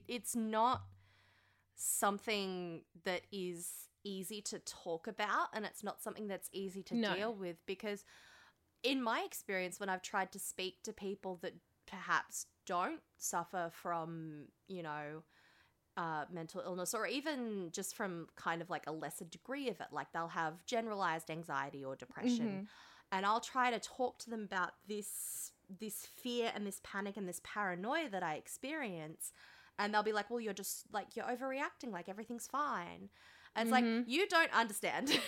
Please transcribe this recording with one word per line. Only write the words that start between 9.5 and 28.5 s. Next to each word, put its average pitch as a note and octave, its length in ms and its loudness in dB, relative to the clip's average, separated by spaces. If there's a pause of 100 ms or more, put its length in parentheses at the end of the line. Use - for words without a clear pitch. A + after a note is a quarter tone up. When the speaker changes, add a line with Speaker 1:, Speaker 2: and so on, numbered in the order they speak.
Speaker 1:
when G3 100 -2
I've F#3 120 0
tried F#3+ 300 0
to G3 80 -10
speak - 440 -6
to G#3+ 100 -6
people G3 500 -4
that F3 100 -2 (320)
perhaps F3 600 0 (180)
don't F#3+ 360 0 (160)
suffer E3+ 540 -2
from, D#3+ 760 -4 (200)
you F#3 140 -8
know, D3+ 420 -6 (720)
uh, D#3+ 360 0
mental F3 300 -6
illness, F3+ 340 -2
or A3 100 2
even A#3 640 0
just - 240 -4
from F3 400 -2
kind E3+ 280 0
of, E3+ 60 -10
like, D#3+ 180 -4
a C#3+ 40 -2
lesser D#3 340 -4
degree B3+ 440 -4
of F#3 100 -2
it, - 120 -8
like, C#3+ 200 -4
they'll E3+ 160 0
have E3 380 0
generalized G3 640 2
anxiety C#3+ 560 -2
or C3 100 -4
depression, A#3 520 2
Speaker 2:
Mm-hmm. G3 160 -2 (480)
Speaker 1:
and F#3+ 160 4
I'll A3 140 8
try B3 280 4
to A3+ 100 4
talk - 400 -2
to - 120 -10
them A3+ 120 -2
about F#3 280 0 (160)
this, - 640 -4 (180)
this G3+ 380 -8
fear A#3+ 480 0
and G#3 100 -2
this G3 180 -4
panic G3+ 320 -4
and G3 140 -4
this F3+ 140 -6
paranoia G#3+ 640 0
that F#3+ 140 -2
I D#3+ 120 2
experience, F#3+ 960 -6 (460)